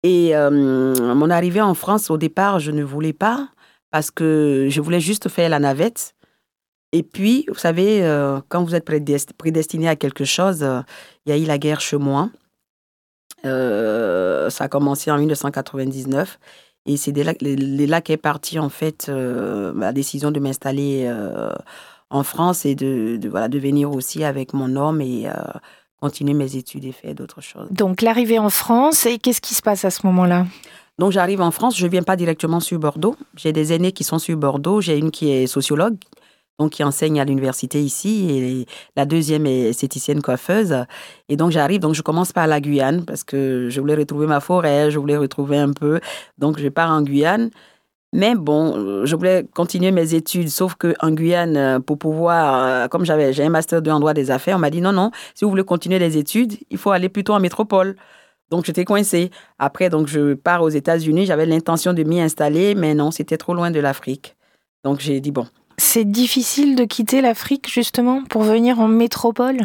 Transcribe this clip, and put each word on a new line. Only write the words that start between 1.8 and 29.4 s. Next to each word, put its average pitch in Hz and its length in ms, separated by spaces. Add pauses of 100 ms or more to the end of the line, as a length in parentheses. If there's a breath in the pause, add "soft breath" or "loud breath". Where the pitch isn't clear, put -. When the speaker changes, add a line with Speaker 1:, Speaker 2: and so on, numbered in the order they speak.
Speaker 1:
au 160 100
départ, 180 420
je 147 100
ne 151 140
voulais 147 280
pas 240 360 (420 soft breath)
parce 156 220
que 151 580
je 143 100
voulais 170 200
juste 190 280
faire 170 200
la 156 100
navette. 143 560 (800)
Et 160 100
puis, 226 460
vous - 100
savez, 185 460
euh, 143 340 (100)
quand 175 140
vous 170 140
êtes 160 80
prédest-, 147 520
prédestiné 160 520
à 156 80
quelque 139 280
chose, 175 380
euh, 131 200 (440 loud breath)
il 147 40
y - 20
a 147 40
eu 156 100
la 147 120
guerre 151 220
chez - 160
moi. 143 340 (1160)
Euh, 107 1040
ça - 140
a 135 40
commencé 143 420
en 147 80
mille 147 80
neuf 151 120
cent 143 120
quatre-vingt-dix-neuf. 135 880 (480 soft breath)
Et 143 100
c'est 143 140
de 143 120
là, 160 180
de 139 460
là 165 140
qu'est 160 160
partie, 151 420
en 147 100
fait, - 400
euh, 120 640
ma 113 200
décision 139 380
de 151 80
m'installer, 139 680
euh, 98 440 (600 loud breath)
en 139 120
France 170 440
et 139 80
de, 123 440
de, 104 100
voilà, 107 200
de 139 100
venir 143 340
aussi 139 320
avec 135 280
mon 131 240
homme 151 240
et, 123 280
euh, - 40 (680 soft breath)
continuer 143 340
mes 135 220
études 135 280
et 131 80
faire 147 220
d'autres 151 260
choses. - 300
Speaker 2:
Donc, 185 320
l'arrivée 226 360
en 208 120
France, 269 560
et 233 120
qu'est-ce 247 220